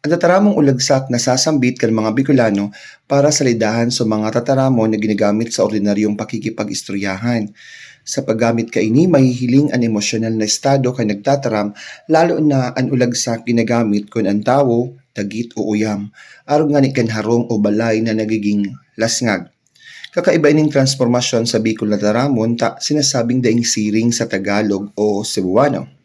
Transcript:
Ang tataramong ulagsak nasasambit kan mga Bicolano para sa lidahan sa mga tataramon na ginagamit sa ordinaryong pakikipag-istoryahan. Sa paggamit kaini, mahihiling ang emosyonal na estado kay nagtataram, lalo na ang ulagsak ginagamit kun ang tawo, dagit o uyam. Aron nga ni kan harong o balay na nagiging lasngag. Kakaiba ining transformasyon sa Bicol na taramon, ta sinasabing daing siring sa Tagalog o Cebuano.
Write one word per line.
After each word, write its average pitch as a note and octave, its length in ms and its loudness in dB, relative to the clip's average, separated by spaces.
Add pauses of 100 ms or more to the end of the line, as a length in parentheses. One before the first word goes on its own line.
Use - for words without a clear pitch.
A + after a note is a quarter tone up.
Ang D3 160 -2
tataramong F#3+ 400 4
ulagsak C3+ 560 2
nasasambit B2+ 680 0
kan A2+ 120 2
mga A2 240 0
Bicolano A2+ 560 2 (320)
para C#3+ 240 2
sa D3 160 0
lidahan A#2 480 0
sa A2+ 160 -2
mga G#2+ 280 -2
tataramon B2 560 2
na G#2+ 80 -2
ginagamit G#2+ 520 0
sa - 120 0
ordinaryong G#2 520 0
pakikipag-istoryahan. G#2 1400 -6 (480)
Sa - 240 -6
paggamit A#2 480 0
kaini, A2+ 320 2
mahihiling C3 720 4
ang A#2+ 80 2
emosyonal A2 480 -2
na G#2+ 160 -2
estado B2+ 480 0
kay A#2+ 80 -2
nagtataram, G#2+ 720 -2 (320)
lalo D#3+ 320 2
na C3+ 320 2
ang B2+ 160 -2
ulagsak A#2+ 560 -2
ginagamit A2+ 640 0
kun A2+ 160 -4
ang G2+ 160 0
tawo, B2 560 0 (160)
dagit G#2+ 480 -6
o G#2 80 -2
uyam. G#2+ 400 -2 (400)
Aron D3 240 2
nga D3 80 4
ni C3+ 160 2
kan A2+ 160 0
harong A2+ 400 0
o G#2+ 80 0
balay A2 400 0
na A2+ 160 -2
nagiging G#2 560 -2 (240)
lasngag. A2 560 -4 (580)
Kakaiba E3 400 2
ining D3+ 240 2
transformasyon B2 720 0
sa A#2 160 -2
Bicol A2 300 -2
na G2+ 80 -2
taramon, A#2 580 0
ta A2+ 240 -2
sinasabing C3 560 0
daing A#2+ 240 2
siring A2 480 0
sa A#2 160 -2
Tagalog G2+ 720 -2
o G#2 240 0
Cebuano. G#2+ 640 0 (180)